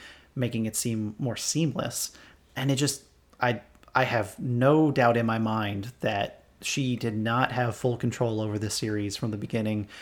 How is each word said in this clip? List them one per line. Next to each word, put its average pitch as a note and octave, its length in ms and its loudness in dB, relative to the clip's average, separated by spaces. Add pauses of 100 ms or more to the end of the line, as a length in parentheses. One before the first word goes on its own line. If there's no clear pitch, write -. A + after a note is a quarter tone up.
(360)
making A2+ 300 0
it G#2+ 100 -4
seem G#2+ 440 -2
more A2+ 180 -2
seamless. - 720 -2 (440)
And C3+ 160 0
it C3+ 40 2
just, C#3+ 280 0 (360)
I, A#2+ 220 0 (340)
I B2+ 100 4
have A#2 340 -2
no C#3 520 4
doubt A#2+ 240 6
in A#2 100 2
my A2+ 120 0
mind A2 540 -2 (100)
that G#2 420 -2 (180)
she B2+ 340 -2
did A2 200 -2
not A2+ 360 0
have A#2+ 240 -2
full B2 220 0
control A#2 440 0
over G#2+ 160 -2
this G#2 160 -4
series G#2 420 -2
from A2+ 160 -4
the G#2+ 60 -4
beginning, G#2+ 500 -2 (140)